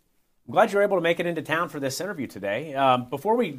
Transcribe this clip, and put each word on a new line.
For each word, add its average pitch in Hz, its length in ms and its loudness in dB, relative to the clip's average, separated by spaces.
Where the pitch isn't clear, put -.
I'm 120 60 -14
glad 190 220 4
you're 202 100 4
able 196 140 2
to 175 40 2
make 170 200 0
it 170 60 -2
into 165 140 -4
town 156 280 0
for 151 100 -10
this 135 220 -4
interview 170 260 -6
today. 110 460 -6
Um, 131 360 2
before 202 280 0
we 170 220 -2